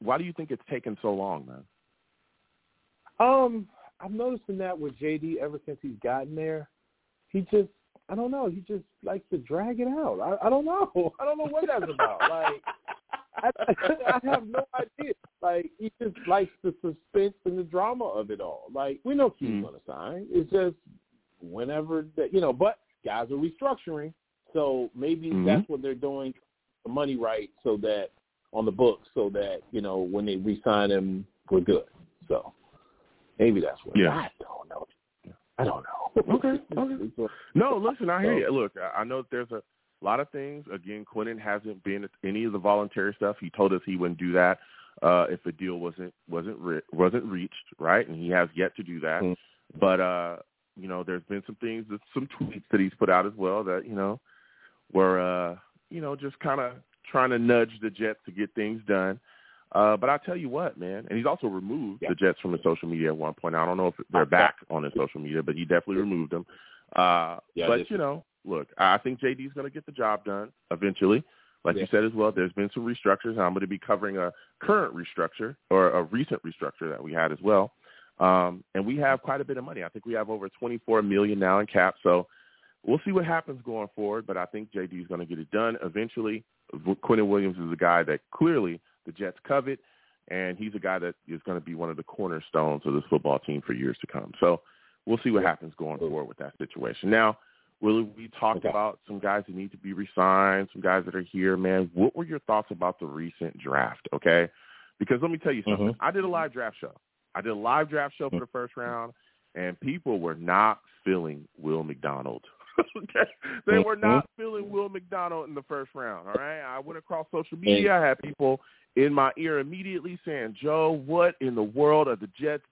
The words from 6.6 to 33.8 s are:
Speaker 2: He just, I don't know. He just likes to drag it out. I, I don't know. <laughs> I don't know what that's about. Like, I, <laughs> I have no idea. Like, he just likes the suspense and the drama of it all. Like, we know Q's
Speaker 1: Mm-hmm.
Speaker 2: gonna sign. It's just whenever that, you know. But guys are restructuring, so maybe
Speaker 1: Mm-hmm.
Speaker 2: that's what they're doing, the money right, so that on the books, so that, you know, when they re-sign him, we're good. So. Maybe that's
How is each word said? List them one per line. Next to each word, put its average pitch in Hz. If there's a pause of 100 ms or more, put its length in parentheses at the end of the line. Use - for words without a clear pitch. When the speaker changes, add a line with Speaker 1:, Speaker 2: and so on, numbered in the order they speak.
Speaker 2:
He 190 (100)
just, 208 (400)
I 180
don't 240
know. 269
He 175
just 202 (200)
likes 185
to 185
drag 190
it 247
out. 254 (220)
I, 185
I 226
don't 277
know. 370 (260)
<laughs> -
I 254
don't 302
know 302
what 311
that's 247
about. - (100)
Like, 330 (720)
I, 233
<laughs> 214
I 254
have 254
no 262 (100)
idea. 254 (300)
Like, 175
he 220 (100)
just 208 (100)
likes 190 (140)
the 180
suspense 196 (100)
and 185
the 180
drama 202
of 104
it 101
all. 78 (100)
Like, 139
we 269
know 277
Q's 120
Speaker 1:
Mm-hmm. 101
Speaker 2:
gonna 73
sign. 117
It's 170
just 185 (680)
whenever 151 (100)
that, 147
you 190
know. 147
But 185 (260)
guys 117
are 139
restructuring, 160 (420)
so 135
maybe 160
Speaker 1:
Mm-hmm. 185
Speaker 2:
that's 202
what 139
they're 135
doing, 135 (520)
the 117
money 139
right, 110 (120)
so 110
that 104 (440)
on 110
the 110
books, 110
so 107
that, 98 (120)
you 107
know, 95
when 95
they 98
re-sign 101
him, 95 (240)
we're 95
good. 92 (440)
So. - (880)
Maybe 107
that's 69